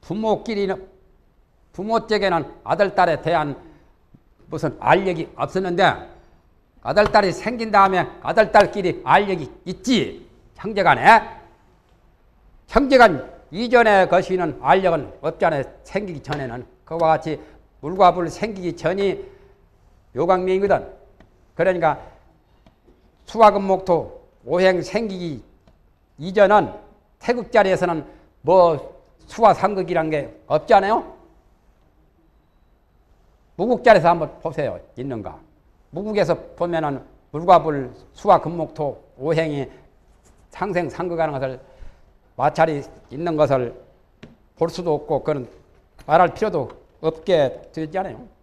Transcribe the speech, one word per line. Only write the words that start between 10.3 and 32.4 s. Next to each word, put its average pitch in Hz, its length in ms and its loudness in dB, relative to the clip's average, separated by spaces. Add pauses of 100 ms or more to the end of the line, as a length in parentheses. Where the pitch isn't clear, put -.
형제간에. 185 720 4 (1400)
형제간 247 640 4 (180)
이전에 214 560 4
거시는 175 560 -2
알력은 165 580 2
없잖아요. 156 440 -2 (180)
생기기 185 400 -10
전에는. 127 420 -10 (200)
그와 165 140 -10
같이 160 420 0 (400)
물과 180 340 4
불 175 140 -4
생기기 185 480 -8
전이 190 480 -4 (880)
요광명이거든. 185 720 0 (680)
그러니까 170 460 0 (1300)
수화금목토 190 960 2 (240)
오행 180 380 2
생기기 180 600 -8 (760)
이전은 190 540 2 (460)
태극 240 340 -4
자리에서는 175 520 0 (380)
뭐 170 600 2 (240)
수화 214 280 4
상극이란 175 560 -2
게 147 260 -6 (100)
없잖아요. 196 680 2 (2500)